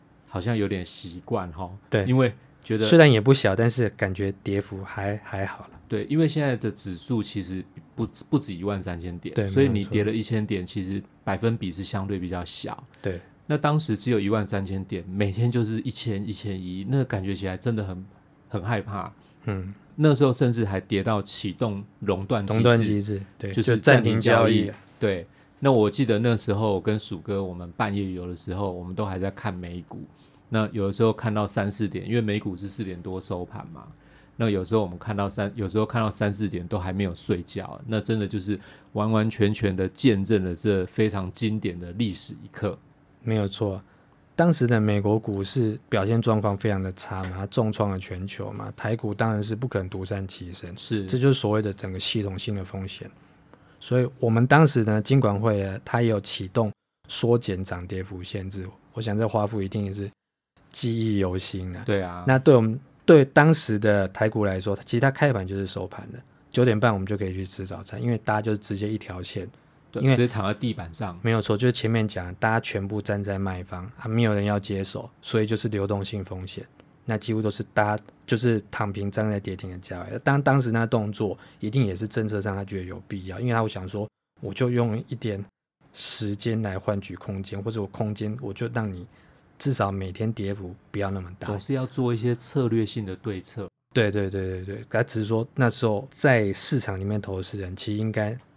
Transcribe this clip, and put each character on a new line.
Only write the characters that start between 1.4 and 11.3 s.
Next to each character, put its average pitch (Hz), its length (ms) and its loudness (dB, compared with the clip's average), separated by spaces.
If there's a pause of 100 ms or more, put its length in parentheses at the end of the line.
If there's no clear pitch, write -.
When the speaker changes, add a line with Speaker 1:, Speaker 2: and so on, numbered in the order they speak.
Speaker 1:
齁。 87 160 -8 (200)
Speaker 2:
对。 101 160 2
Speaker 1:
因 123 100 4
为 127 180 4 (280)
觉 110 160 -2
得 110 80 2
Speaker 2:
虽 165 140 10
然 151 100 12
也 113 100 8
不 127 140 6
小， 101 220 4
但 117 140 4
是 113 220 0
感 95 220 -2
觉 98 180 -2 (120)
跌 101 180 0
幅 98 220 -10
还， 101 400 -4
还 98 220 -4
好 - 260 -12
啦。 - 160 -20
Speaker 1:
对， 104 180 -2
因 151 140 2
为 160 80 6
现 156 160 0
在 127 140 2
的 110 120 -2
指 92 280 -8
数 110 260 -2
其 101 180 -6
实 92 220 -6 (320)
不， 113 120 -2 (220)
不 151 80 2
止 - 160 -2
一 87 120 -8
万 98 180 -2
三 87 160 -6
千 87 180 -8
点， 85 160 -10
Speaker 2:
对， 104 140 0
Speaker 1:
所 113 160 4
以 139 40 6
你 98 180 2
跌 104 180 0
了 107 80 2
一 113 100 0
千 107 240 0
点， 98 140 -2
Speaker 2:
没 90 40 -6
有 87 40 -8
错。 - 60 -16
Speaker 1:
其 98 100 -4
实 98 180 -4 (220)
百 95 140 -2